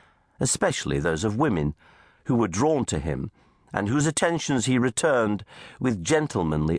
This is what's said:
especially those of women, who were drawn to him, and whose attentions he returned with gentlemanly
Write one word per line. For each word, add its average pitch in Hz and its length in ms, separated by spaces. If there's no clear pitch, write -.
especially 127 640
those 80 240
of 107 140
women, 85 360
who 127 120
were 110 100
drawn 127 380
to 82 140
him, 69 340
and 101 160
whose 143 180
attentions 156 600
he 127 120
returned 120 640
with 110 240
gentlemanly 85 760